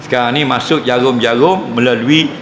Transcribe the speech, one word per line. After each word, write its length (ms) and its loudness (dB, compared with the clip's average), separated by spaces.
Sekarang 320 -2
ni 80 0
masuk 400 -2
jarum-jarum 960 0
melalui 480 2